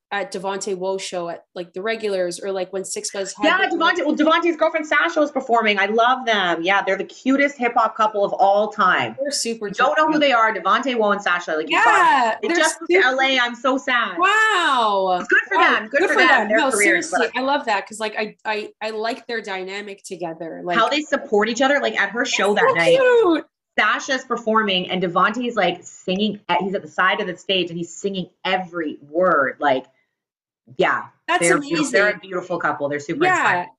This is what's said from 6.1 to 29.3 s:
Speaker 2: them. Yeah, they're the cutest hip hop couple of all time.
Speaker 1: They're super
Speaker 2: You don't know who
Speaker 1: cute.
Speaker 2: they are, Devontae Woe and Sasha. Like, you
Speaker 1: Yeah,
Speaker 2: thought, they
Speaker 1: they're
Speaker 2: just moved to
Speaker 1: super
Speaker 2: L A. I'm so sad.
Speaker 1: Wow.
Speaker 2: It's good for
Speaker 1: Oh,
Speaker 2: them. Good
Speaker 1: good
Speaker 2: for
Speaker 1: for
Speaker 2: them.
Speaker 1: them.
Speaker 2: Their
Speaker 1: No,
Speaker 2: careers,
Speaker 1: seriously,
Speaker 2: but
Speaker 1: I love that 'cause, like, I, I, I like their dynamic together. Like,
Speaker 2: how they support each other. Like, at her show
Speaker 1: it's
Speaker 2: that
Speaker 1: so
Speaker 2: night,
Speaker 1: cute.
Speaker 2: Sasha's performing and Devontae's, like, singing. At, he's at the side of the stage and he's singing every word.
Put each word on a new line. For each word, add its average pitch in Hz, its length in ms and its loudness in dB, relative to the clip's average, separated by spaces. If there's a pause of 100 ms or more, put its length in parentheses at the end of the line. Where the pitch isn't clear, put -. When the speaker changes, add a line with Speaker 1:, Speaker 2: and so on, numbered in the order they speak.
Speaker 2:
them. 180 360 0
Yeah, 190 220 2
they're 190 140 0
the 185 60 -6
cutest 277 520 0
hip 240 180 -2
hop 220 220 2
couple 214 260 0
of 190 120 0
all 202 340 4
time. 160 500 2
Speaker 1:
They're - 120 -4
super 226 380 -6
Speaker 2:
You 190 40 -8
don't 262 240 2
know 311 80 4
who 320 80 2
Speaker 1:
cute. 294 80 2
Speaker 2:
they 277 120 4
are, 220 220 4
Devontae 233 440 0
Woe 208 140 4
and 196 100 0
Sasha. 175 300 -2
Like, 160 180 -2
you 330 80 2
Speaker 1:
Yeah, 427 60 4
Speaker 2:
thought, 311 580 4
they 220 60 -4
Speaker 1:
they're 339 100 0
Speaker 2:
just 320 240 0
moved 339 80 -8
to 349 60 4
Speaker 1:
super 262 120 4
Speaker 2:
L 262 140 0
A. 269 160 2
I'm 240 160 -2
so 262 240 -2
sad. 233 400 -4
Speaker 1:
Wow. 302 1000 2
Speaker 2:
It's - 100 -6
good 381 200 4
for 381 80 -2
Speaker 1:
Oh, 339 60 4
Speaker 2:
them. 226 260 2
Good 285 120 0
Speaker 1:
good 381 80 2
Speaker 2:
for 302 40 0
Speaker 1:
for 392 80 2
Speaker 2:
them. 339 80 6
Speaker 1:
them. 233 200 4
Speaker 2:
Their 214 100 2
Speaker 1:
No, 262 120 2
Speaker 2:
careers, 208 140 0
Speaker 1:
seriously, 330 340 0 (140)
Speaker 2:
but 247 80 -4
Speaker 1:
I - 20 -4
love 277 220 -2
that 202 240 -2
'cause, 208 100 -16
like, 214 200 -6
I, 220 260 -8
I, 214 260 -6 (120)
I 220 80 -6
like 226 360 -6
their 233 140 -6
dynamic 196 640 -10
together. 165 580 -10
Like, 175 140 -2
Speaker 2:
how 233 140 2
they 302 100 0
support 226 480 0
each 240 140 -2
other. 277 180 2
Like, 220 180 -2
at 196 120 0
her 240 160 -4
show 208 260 0
Speaker 1:
it's - 80 2
Speaker 2:
that 494 80 4
Speaker 1:
so 508 60 2
Speaker 2:
night, 494 240 4
Speaker 1:
cute. 453 480 4 (320)
Speaker 2:
Sasha's 254 480 -2
performing 214 640 0
and 185 120 -2
Devontae's, 214 540 0
like, 180 280 -2
singing. 196 560 -4 (100)
At, 170 100 2
he's 190 140 -4
at 190 80 -4
the 151 60 -16
side 196 340 0
of 202 40 -4
the 170 120 -8
stage 180 320 -4
and 170 80 -10
he's 170 160 -10
singing 196 340 -6 (160)
every 175 560 -4
word. 147 580 0